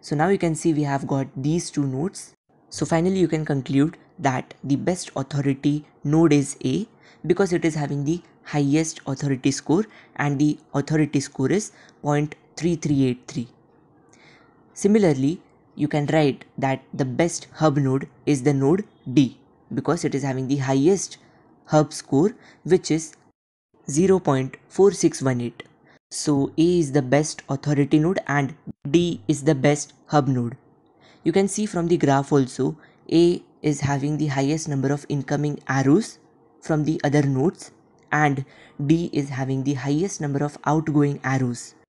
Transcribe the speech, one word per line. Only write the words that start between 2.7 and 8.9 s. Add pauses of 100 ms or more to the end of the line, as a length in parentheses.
So
finally
you
can
conclude (220)
that
the
best
authority (200)
node
is
A (380)
because
it
is
having
the (220)
highest